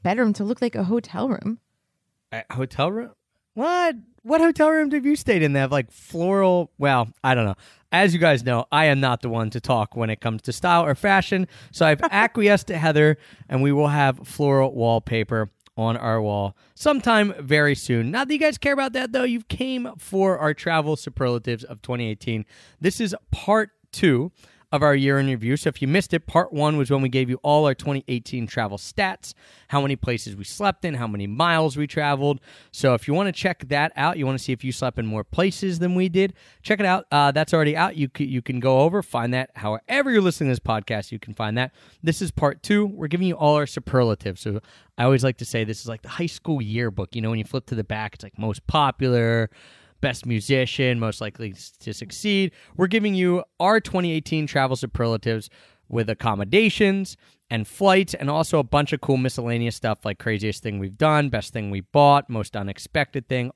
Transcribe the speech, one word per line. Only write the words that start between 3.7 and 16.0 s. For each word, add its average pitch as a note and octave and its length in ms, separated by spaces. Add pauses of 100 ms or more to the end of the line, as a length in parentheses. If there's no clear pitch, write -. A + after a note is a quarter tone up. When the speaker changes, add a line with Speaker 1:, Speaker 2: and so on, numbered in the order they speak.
Speaker 2:
What D#4 200
hotel D#4 280
room D#4 200
have C#4 160
you D4 100
stayed F#3+ 260
in C#3+ 120
that C#3 60
have, C3+ 120
like, C3+ 180
floral? F3+ 840
Well, C3 320 (160)
I C3 100
don't A#2 120
know. G2 100 (340)
As F3+ 220
you E3+ 80
guys C#3+ 240
know, B2 260
I D3+ 140
am C#3 160
not B2+ 220
the A#2+ 80
one A2+ 200
to A2+ 120
talk A#2 340
when A2+ 140
it G#2+ 100
comes A2 220
to A#2+ 100
style E3+ 320
or D3+ 100
fashion, F#3+ 540 (240)
so E3 140
I've D3+ 160
Speaker 1:
<laughs> A3 80
Speaker 2:
acquiesced G#3 560
to F3 100
Heather, D3+ 400 (320)
and C3 140
we C#3+ 100
will D3 160
have C#3 400
floral C3+ 460
wallpaper A2+ 760 (260)
on A2+ 200
our A2+ 240